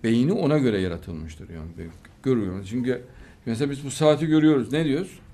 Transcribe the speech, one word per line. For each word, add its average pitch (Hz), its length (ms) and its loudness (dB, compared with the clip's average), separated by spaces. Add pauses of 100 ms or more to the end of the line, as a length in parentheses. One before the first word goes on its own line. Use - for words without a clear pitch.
beyni 120 280 4
ona 156 260 2
göre 117 220 2
yaratılmıştır. 82 680 -8
Yani 82 300 -12
be-, 82 120 -12 (320)
görüyoruz. 98 460 -2
Çünkü 123 360 -4 (420)
mesela 123 240 -2
biz 143 140 -10
bu 139 60 -8
saati 151 360 4
görüyoruz. 151 460 4
Ne 160 120 0
diyoruz? 156 340 -2 (160)